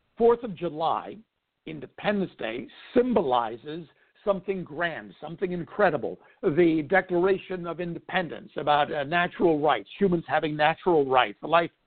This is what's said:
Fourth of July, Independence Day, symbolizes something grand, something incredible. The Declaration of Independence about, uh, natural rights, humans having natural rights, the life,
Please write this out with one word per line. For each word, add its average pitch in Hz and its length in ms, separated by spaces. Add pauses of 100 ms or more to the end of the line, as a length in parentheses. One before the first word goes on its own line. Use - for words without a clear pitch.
(180)
Fourth 233 240
of 214 120
July, 147 600 (480)
Independence 165 760
Day, 117 300 (260)
symbolizes 151 920 (340)
something 196 400
grand, 147 560
something 165 340
incredible. 151 680 (220)
The 165 400
Declaration 185 840
of 165 140
Independence 170 760
about, 147 360
uh, 151 100
natural 165 560
rights, 143 300 (100)
humans 180 300
having 151 260
natural 151 520
rights, 123 340
the 156 80
life, 165 240 (140)